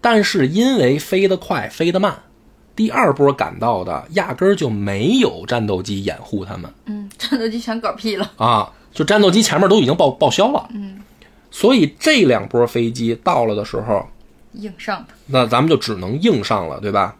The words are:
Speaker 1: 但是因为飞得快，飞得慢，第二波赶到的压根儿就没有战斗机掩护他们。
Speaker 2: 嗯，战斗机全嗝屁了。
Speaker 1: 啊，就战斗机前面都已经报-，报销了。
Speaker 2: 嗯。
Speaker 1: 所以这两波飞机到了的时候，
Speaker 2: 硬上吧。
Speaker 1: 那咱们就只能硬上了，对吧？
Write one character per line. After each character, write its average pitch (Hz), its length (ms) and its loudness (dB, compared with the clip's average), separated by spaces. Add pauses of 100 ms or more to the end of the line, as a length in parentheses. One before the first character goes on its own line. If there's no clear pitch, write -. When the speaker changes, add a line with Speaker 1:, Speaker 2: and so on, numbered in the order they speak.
Speaker 1:
但 226 220 4
是 175 240 0
因 233 320 2
为 139 200 4
飞 190 280 0
得 190 100 2
快， 151 320 -6
飞 170 220 -2
得 180 80 -2
慢， 190 180 0 (600)
第 220 140 0
二 185 220 0
波 139 200 4
赶 87 260 -4
到 107 240 -2
的 82 280 -8
压 160 220 -4
根 180 160 0
儿 202 60 4
就 147 160 -2
没 101 480 0
有 95 280 0
战 117 200 -2
斗 95 160 -2
机 98 220 -6
掩 92 180 -4
护 98 220 -8
他 92 120 -12
们。 87 160 -14 (120)
Speaker 2:
嗯， 208 340 -12
战 - 200 -4
斗 226 100 -4
机 226 100 -6
全 226 240 -8
嗝 208 120 -4
屁 220 200 -6
了。 185 220 -6
Speaker 1:
啊， 113 360 0 (200)
就 151 120 -2
战 208 160 4
斗 202 80 6
机 180 140 4
前 - 160 0
面 196 100 4
都 208 120 6
已 147 40 4
经 135 120 2
报-， 165 160 4
报 147 180 2
销 226 220 2
了。 - 200 -4
Speaker 2:
嗯。 196 280 -12 (500)
Speaker 1:
所 247 240 2
以 160 240 2
这 269 280 4
两 107 220 2
波 120 160 2
飞 117 260 -2
机 117 240 -2 (100)
到 120 220 2
了 107 100 -2
的 104 80 -4
时 117 160 -6
候， 107 260 -2 (460)
Speaker 2:
硬 202 260 -14
上 196 200 -8
吧。 156 100 -18 (180)
Speaker 1:
那 127 200 2
咱 120 140 2
们 156 80 4
就 160 80 4
只 110 200 -4
能 95 240 -6
硬 170 240 2
上 95 240 0
了， 69 120 -8
对 104 120 -4
吧？ 101 280 0